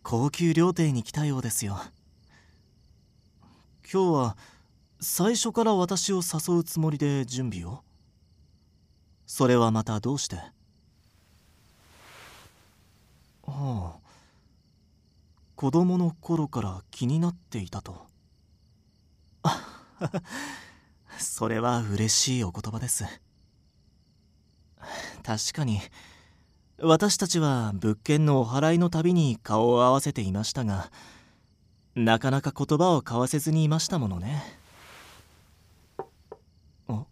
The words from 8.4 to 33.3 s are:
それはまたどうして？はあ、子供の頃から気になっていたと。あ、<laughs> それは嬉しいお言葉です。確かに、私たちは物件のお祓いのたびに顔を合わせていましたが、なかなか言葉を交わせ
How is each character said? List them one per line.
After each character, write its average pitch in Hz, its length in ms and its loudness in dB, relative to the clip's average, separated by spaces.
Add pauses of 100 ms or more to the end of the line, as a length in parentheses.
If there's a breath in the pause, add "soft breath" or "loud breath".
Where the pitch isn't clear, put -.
そ 135 200 2
れ 123 80 6
は 117 140 6
ま 110 140 2
た 107 160 -2
ど 127 160 -2
う 139 40 -6
し - 80 -6
て？ 90 100 -8 (3000 loud breath)
は 127 540 -6
あ、 - 20 -20 (1600 soft breath)
子 139 140 0
供 180 300 4
の 175 100 2 (100)
頃 160 280 -2
か 117 160 -4
ら 92 260 -6
気 - 160 -6
に 147 140 0
な 175 100 2
っ 175 60 -6
て - 240 -12
い 92 100 -8
た 98 140 -12
と。 - 240 -18 (1400)
あ、 - 180 -2 (400 loud breath)
<laughs> - 1160 -12
そ - 280 -6
れ 113 120 -2
は 120 220 0
嬉 107 320 0
し 127 260 0
い 117 40 0
お 90 80 -4
言 - 200 -10
葉 113 80 -8
で 123 80 -6
す。 - 180 -4 (2250 loud breath)
確 110 300 -4
か 160 100 -4
に、 110 180 -2 (1000 loud breath)
私 165 380 4
た 185 100 -2
ち 175 120 0
は 127 340 0
物 107 300 0
件 156 220 2
の 139 160 6
お 117 40 2
祓 143 300 2
い 170 40 4
の 175 100 4
た 160 120 -2
び 175 120 2
に 143 280 2
顔 113 300 2
を 123 120 6
合 127 80 6
わ 135 100 4
せ 143 120 -4
て 120 80 -4
い 95 100 -2
ま 101 120 -2
し - 100 -6
た 127 120 -4
が、 95 260 -4 (1040 loud breath)
な 113 240 4
か 131 120 0
な 139 100 2
か 139 100 -4
言 143 260 0
葉 180 140 4
を 143 120 4
交 120 160 -4
わ 127 80 2
せ 151 120 -2